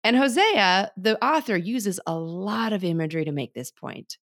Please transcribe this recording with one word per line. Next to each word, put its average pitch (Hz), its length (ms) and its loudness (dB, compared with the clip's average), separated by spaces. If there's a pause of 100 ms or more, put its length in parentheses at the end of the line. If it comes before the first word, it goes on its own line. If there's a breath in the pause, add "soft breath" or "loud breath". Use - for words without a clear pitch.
And 233 140 4
Hosea, 254 800 4
the 214 280 0
author, 285 320 0
uses 202 500 -2
a 165 120 -2
lot 196 540 -4
of 190 120 -2
imagery 160 400 0
to 151 80 -4
make 139 220 -6
this 123 160 -10
point. - 540 -14